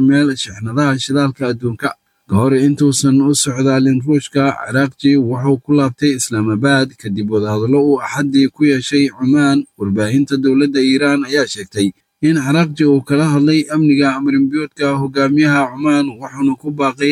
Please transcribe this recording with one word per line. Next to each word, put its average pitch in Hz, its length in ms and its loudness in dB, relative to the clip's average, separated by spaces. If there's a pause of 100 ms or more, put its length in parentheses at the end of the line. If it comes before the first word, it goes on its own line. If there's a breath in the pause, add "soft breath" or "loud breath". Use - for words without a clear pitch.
meel 139 320 2
shixnadaha 120 640 -4
shidaalka 135 500 -2
adduunka. 120 420 -6 (400)
Ka - 60 -2
hor 127 220 2
intuusan 139 640 2
u 139 160 2
socdaalin 131 640 0
Ruushka, 139 420 -2 (140)
Ciraaqji 135 540 -2 (100)
wuxuu 127 400 -2
ku - 120 -12
laabtay 139 440 0
Islamabad 117 720 0 (100)
kadib 104 320 -6
wadahadallo 107 500 0
uu 143 220 2
Axaddii 139 480 0
ku - 160 -2
yeeshay 143 480 0
Cumaan. 139 460 2 (160)
Warbaahinta 107 680 -2
dowladda 135 400 2
Iran 139 420 2
ayaa 135 220 -2
sheegtay 101 480 -4 (300)
in 160 180 2
Ciraaqji 156 440 0
uu 139 200 4
kala 147 240 0
hadlay 147 300 2 (100)
amniga 147 480 2
marinbiyoodka 139 680 -2 (120)
hogaamiyaha 139 720 0
Cumaan, 143 400 0
wuxuuna 135 480 -4
ku 156 160 -12
baaqay 143 380 -2